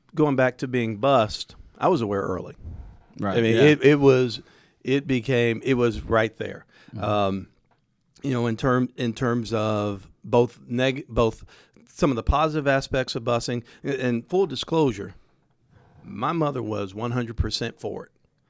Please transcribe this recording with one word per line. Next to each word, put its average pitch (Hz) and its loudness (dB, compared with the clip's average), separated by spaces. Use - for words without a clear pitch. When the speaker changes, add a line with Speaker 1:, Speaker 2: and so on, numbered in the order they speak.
Speaker 1:
going 147 2
back 127 2
to 135 -6
being 113 -2
bused, 120 0
I 156 0
was 156 2
aware 101 -2
early. - -6
Speaker 2:
Right. 98 -2
Speaker 1:
I - 4
mean, 113 4
Speaker 2:
Yeah. 123 6
Speaker 1:
it, 147 6
it 143 6
was, 127 4
it 139 0
became, 120 0
it 131 2
was 120 0
right 110 0
there. 101 -10
Speaker 2:
Mm-hmm. 107 -10
Speaker 1:
Um, 98 0
you 139 -4
know, 120 -2
in 113 -2
term, 127 2
in 117 -4
terms 117 -2
of 104 -2
both 120 2
neg-, 131 -2
both 113 0
some - 0
of 123 0
the 113 -4
positive 151 0
aspects 135 0
of 117 -8
busing, 123 -2
a-, 135 -4
and 120 0
full 185 0
disclosure, 127 -2
my 107 -6
mother 147 -2
was 101 -6
one 117 -6
hundred 117 -4
percent 113 -4
for 101 -10
it, - -20